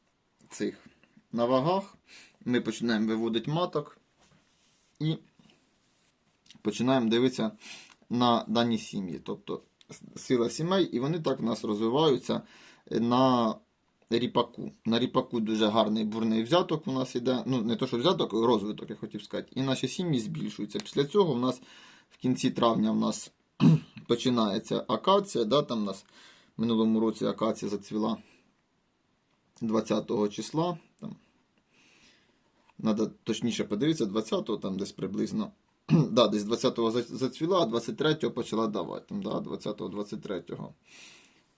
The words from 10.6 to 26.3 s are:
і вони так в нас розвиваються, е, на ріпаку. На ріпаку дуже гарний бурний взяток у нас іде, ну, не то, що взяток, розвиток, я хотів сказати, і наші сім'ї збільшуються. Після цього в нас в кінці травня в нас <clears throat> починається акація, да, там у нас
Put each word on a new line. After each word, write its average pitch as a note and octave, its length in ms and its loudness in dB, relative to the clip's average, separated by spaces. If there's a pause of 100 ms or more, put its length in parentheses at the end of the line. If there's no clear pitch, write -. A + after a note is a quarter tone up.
і - 160 -2
вони D#3+ 200 -2
так - 200 -2
в - 20 -8
нас A2+ 220 -2
розвиваються, A2+ 800 2 (480)
е, A2 100 0
на B2 540 4 (560)
ріпаку. A2+ 640 0 (120)
На A2+ 140 2
ріпаку B2 420 0
дуже A2 260 2
гарний G#2+ 380 2
бурний A2 380 0
взяток E3 440 2
у C#3 60 -4
нас C3 220 -2
іде, B2 320 0
ну, B2+ 160 0
не A2+ 140 -2
то, C3 100 -2
що B2+ 120 -2
взяток, D3 340 0
розвиток, A2+ 580 2
я G#2+ 60 -10
хотів G#2+ 280 -10
сказати, - 280 -8
і B2+ 100 -4
наші C3 260 -2
сім'ї D#3+ 320 -2
збільшуються. G#2+ 580 -6
Після C#3 260 -2
цього E3+ 300 2
в A#2+ 60 -2
нас B2+ 200 -2 (500)
в - 60 -20
кінці B2+ 340 0
травня A2 420 2
в A2 40 0
нас A2 360 -2 (280)
<clears throat> - 460 4
починається A2+ 840 0
акація, F#3+ 560 2
да, C3+ 180 4
там A#2+ 200 -4
у - 20 -2
нас F#2+ 200 -8 (520)